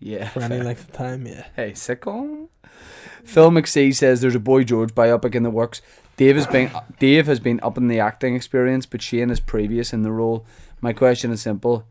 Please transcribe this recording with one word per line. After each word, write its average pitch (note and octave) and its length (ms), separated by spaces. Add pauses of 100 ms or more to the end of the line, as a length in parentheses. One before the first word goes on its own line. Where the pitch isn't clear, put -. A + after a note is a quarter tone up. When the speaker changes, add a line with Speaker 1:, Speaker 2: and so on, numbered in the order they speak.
Speaker 1:
Yeah, G#2 280
Speaker 2:
for C3 120
any A#2+ 160
Speaker 1:
fair. B2 80
Speaker 2:
length A#2+ 240
of - 40
time, B2+ 340
yeah. - 200 (100)
Speaker 1:
Hey, G#2+ 160
sitcom. D4 760 (760)
Phil D#3+ 260
McSee C#3+ 440
says B2+ 260
there's B2+ 140
a B2 60
Boy C3 240
George A2+ 300
biopic A#2 400
in A#2+ 80
the A#2 80
works. A2+ 320 (340)
Dave C3+ 200
has D3 100
been, B2+ 240 (280)
Dave C#3+ 280
has C#3 140
been A#2+ 220
up A2 160
in B2 100
the A#2 120
acting B2 340
experience, B2+ 520
but - 160
Shane A#2+ 280
is A#2 100
previous A2+ 520
in A2 100
the A2 100
role. A2+ 320 (360)
My A#2+ 120
question B2 380
is A2 120
simple. A2+ 480